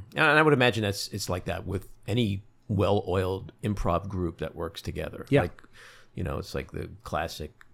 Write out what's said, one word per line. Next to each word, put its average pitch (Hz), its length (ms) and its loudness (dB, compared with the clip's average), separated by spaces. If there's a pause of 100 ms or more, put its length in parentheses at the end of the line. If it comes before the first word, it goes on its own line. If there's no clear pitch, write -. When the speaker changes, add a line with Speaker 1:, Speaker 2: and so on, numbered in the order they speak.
(160)
Speaker 1:
And 156 100 4
I 151 160 6
would 151 120 6
imagine 123 300 4
that's, 101 260 -2
it's - 180 -6
like 90 180 -2
that 87 220 -4
with 92 220 -4 (180)
any 101 360 0 (320)
well-oiled 95 760 2 (120)
improv 98 440 0
group 90 320 -4
that 78 160 -6
works 82 260 -8
together. - 480 -8
Speaker 2:
Yeah. 135 120 6
Speaker 1:
Like, 90 200 -4 (540)
you - 80 -4
know, 71 140 -2
it's - 180 -8
like 67 160 -6
the 85 180 -8 (140)
classic 80 480 -4 (220)